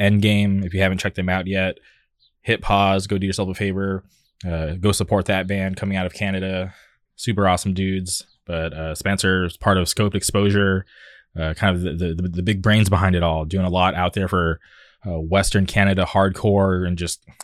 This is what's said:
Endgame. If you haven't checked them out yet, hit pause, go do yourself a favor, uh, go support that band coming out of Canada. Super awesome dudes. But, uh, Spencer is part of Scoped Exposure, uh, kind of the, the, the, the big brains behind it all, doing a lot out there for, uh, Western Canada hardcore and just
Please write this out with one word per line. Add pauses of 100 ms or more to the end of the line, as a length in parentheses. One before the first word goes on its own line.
Endgame.
If
you
haven't
checked
them
out
yet, (640)
hit
pause,
go
do
yourself
a
favor, (420)
uh,
go
support
that
band
coming
out
of
Canada. (420)
Super
awesome
dudes. (220)
But,
uh,
Spencer
is
part
of
Scoped
Exposure, (520)
uh,
kind
of
the,
the,
the,
the
big
brains
behind
it
all,
doing
a
lot
out
there
for, (460)
uh,
Western
Canada
hardcore
and
just (180)